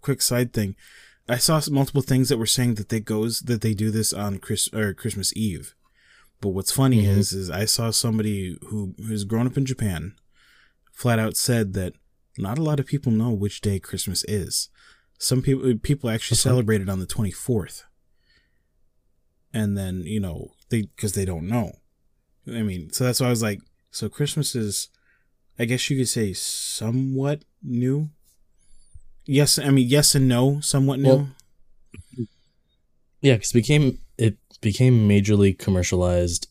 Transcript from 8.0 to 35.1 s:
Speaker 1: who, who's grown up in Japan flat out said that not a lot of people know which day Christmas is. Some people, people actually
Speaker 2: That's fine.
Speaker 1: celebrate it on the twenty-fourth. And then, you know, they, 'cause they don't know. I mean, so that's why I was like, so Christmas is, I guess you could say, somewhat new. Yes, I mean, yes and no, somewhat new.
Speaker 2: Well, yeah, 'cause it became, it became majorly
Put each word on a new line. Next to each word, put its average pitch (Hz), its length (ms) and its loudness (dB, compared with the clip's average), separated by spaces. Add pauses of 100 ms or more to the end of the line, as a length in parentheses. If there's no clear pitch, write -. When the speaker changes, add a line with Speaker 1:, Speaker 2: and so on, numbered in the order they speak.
Speaker 1:
who, 104 300 -6
who's 107 260 -6
grown 113 220 0
up 123 100 -2
in 139 100 0
Japan 98 480 -4 (800)
flat 117 260 0
out 110 180 -2
said 113 380 0
that 92 180 -4 (460)
not 101 200 -6
a 160 40 -2
lot 151 180 0
of 135 60 -4
people 131 260 -2
know 110 180 2
which 101 300 -4
day 98 180 0
Christmas - 460 -6
is. - 460 -4 (480)
Some 127 240 0
people, 131 380 2
people 139 300 -2
actually 113 260 -2
Speaker 2:
That's - 80 2
fine. 127 80 4
Speaker 1:
celebrate 110 280 2
it 95 80 -4
on 95 120 -2
the 92 60 -6
twenty-fourth. - 760 -4 (1700)
And 104 260 -2
then, 92 260 -4
you 104 160 -4
know, 90 320 -8 (180)
they, 113 260 0
'cause 104 160 -4
they 98 140 -2
don't 87 220 -6
know. 110 240 -2 (760)
I 113 140 -6
mean, 90 300 -6
so - 120 -2
that's 123 160 0
why 131 60 0
I 123 40 2
was 117 120 0
like, 104 180 -2 (300)
so - 180 -8
Christmas 143 480 -4
is, 104 320 -4 (680)
I 120 80 0
guess 123 240 -2
you 139 80 0
could 127 100 0
say, 107 240 -2
somewhat 135 1120 -4 (180)
new. 131 480 -2 (1120)
Yes, 139 320 4
I 143 140 0
mean, 135 180 6
yes 147 280 4
and 135 100 4
no, 127 340 4
somewhat 135 380 0
new. 139 100 4
Speaker 2:
Well, 139 200 6 (1900)
yeah, 135 160 6
'cause - 140 -4
it - 40 -8
became, 135 460 4 (180)
it 113 180 2 (240)
became 113 480 4
majorly 101 480 6